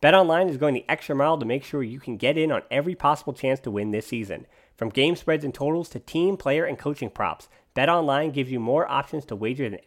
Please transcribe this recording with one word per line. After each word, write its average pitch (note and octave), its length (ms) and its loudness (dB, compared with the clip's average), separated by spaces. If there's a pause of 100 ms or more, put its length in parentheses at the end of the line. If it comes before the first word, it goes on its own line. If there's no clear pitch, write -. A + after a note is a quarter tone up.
BetOnline F3 480 6
is C#3 100 -4
going D3 160 2
the B2 140 -4
extra D#3 260 -2
mile D3+ 240 2
to A#2 80 -4
make C3 180 -2
sure C#3+ 180 -6
you A#2+ 160 -8
can A#2+ 200 -10
get C#3+ 200 0
in D#3 140 2
on G#2 180 -2
every D3+ 240 -2
possible D3 380 0
chance C3 280 -2
to B2 100 -8
win G#2 200 -2
this G#2+ 160 -4
season. G2+ 400 -8 (300)
From A2+ 140 -4
game D3+ 260 2
spreads D#3 280 -2
and C3+ 100 -6
totals D#3+ 360 -2
to - 80 -10
team, F3+ 380 0
player, C#3+ 280 0
and C3 140 -4
coaching C#3+ 320 -6
props, - 380 -6 (260)
BetOnline D3+ 580 2
gives C3 200 -4
you B2 80 -2
more B2+ 280 2
options C#3 360 -4
to A2 120 -10
wager A#2+ 320 -4
than G2+ 180 -10